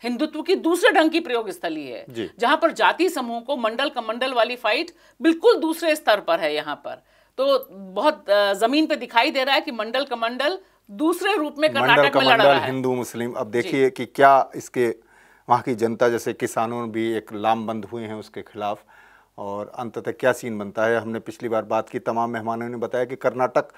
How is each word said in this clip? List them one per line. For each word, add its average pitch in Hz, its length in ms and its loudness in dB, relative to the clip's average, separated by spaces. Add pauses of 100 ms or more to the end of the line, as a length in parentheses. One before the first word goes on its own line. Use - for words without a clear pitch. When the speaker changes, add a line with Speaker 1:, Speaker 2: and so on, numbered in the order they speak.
Speaker 1:
हिंदुत्व 294 380 -4
की 370 140 0
दूसरे 339 360 2
ढंग 320 200 4
की 330 80 0
प्रयोग 233 300 -4
स्थली 156 380 -8
है, 110 220 -12
Speaker 2:
जी। 120 300 -8
Speaker 1:
जहां 254 180 2
पर 311 140 2
जाति 214 380 2
समूह 240 320 -6
को 269 160 -4
मंडल 240 320 -2
कमंडल 240 440 -4
वाली 240 220 2
फाइट 247 360 -2 (300)
बिल्कुल 330 340 4
दूसरे 320 400 0
स्तर 220 240 2
पर 165 200 0
है 151 160 0
यहाँ 147 200 -4
पर। - 280 -14 (340)
तो 269 340 2
बहुत, 196 580 -4
अ, 202 240 4
जमीन 247 340 2
पे 311 80 0
दिखाई 240 360 0
दे 262 120 -2
रहा 269 120 2
है 311 60 2
कि 311 100 -8
मंडल 233 340 -4
कमंडल 254 540 -4 (320)
दूसरे 359 440 0
रूप 302 240 -4
में 311 100 4
Speaker 2:
मंडल 269 120 0
Speaker 1:
कर्नाटक 285 340 4
में 135 80 4
लड़ 135 60 4
Speaker 2:
कमंडल, - 160 6
Speaker 1:
रहा 143 140 6
है। 135 120 -2
Speaker 2:
हिंदू 127 240 -2
मुस्लिम, 117 380 -6
अब 113 180 -8
Speaker 1:
जी। 120 100 0
Speaker 2:
देखिए 139 280 2
कि 127 160 -6
क्या 135 500 6
इसके, 120 400 -2 (540)
वहाँ 120 120 4
की 127 140 -2
जनता, 113 340 2
जैसे 117 240 -2
किसानों 117 580 -4
भी 113 220 -2
एक 110 200 -6
लामबंद 110 520 -2
हुए 117 180 -10
हैं 107 120 -10
उसके 104 260 -14
खिलाफ, 104 420 -8 (540)
और 101 380 -10
अंततः 117 360 -8
क्या 127 200 2
सीन 117 280 -6
बनता 104 260 -4
है। 117 120 2
हमने 113 220 -6
पिछली 113 300 -10
बार 110 140 0
बात 110 260 -4
की, 123 100 -8
तमाम 117 300 -2
मेहमानों 117 400 -6
ने 120 80 -10
बताया 120 280 -4
कि 127 100 -10
कर्नाटक 127 520 0 (100)